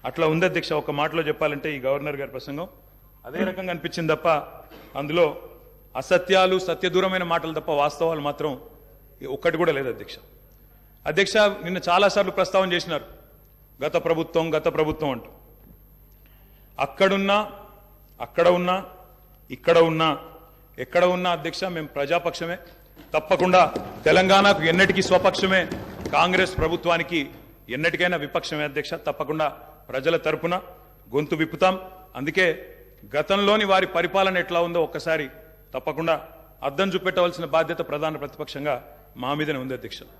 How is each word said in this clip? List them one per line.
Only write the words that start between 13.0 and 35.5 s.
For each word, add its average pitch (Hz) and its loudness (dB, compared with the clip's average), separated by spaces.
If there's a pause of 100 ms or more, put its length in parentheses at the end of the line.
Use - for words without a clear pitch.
"గత 156 -4
ప్రభుత్వం, 165 0
గత 151 -2
ప్రభుత్వం" 156 0
అంటూ. - -8 (1500)
అక్కడున్నా, 196 2 (720)
అక్కడ 170 2
ఉన్నా, 180 2 (680)
ఇక్కడ 165 4
ఉన్నా, 160 4 (640)
ఎక్కడ 175 2
ఉన్నా 180 2
అధ్యక్ష, 165 -4
మేము 165 -6
ప్రజాపక్షమే. 165 -4 (560)
తప్పకుండా 180 4 (320)
తెలంగాణకు 190 6
ఎన్నటికీ 185 4
స్వపక్షమే, 185 2 (460)
కాంగ్రెస్ 180 2
ప్రభుత్వానికి 165 0 (400)
ఎన్నటికైనా 170 0
విపక్షమే 151 -4
అధ్యక్ష. 147 -6
తప్పకుండా 151 -4 (360)
ప్రజల 139 0
తరపున 170 -2 (540)
గొంతు 151 0
విప్పుతాం. 180 0 (360)
అందుకే 185 0 (500)
గతంలోని 202 2
వారి 190 4
పరిపాలన 185 0
ఎట్లా 175 0
ఉందో 170 0
ఒక్కసారి 151 -4 (440)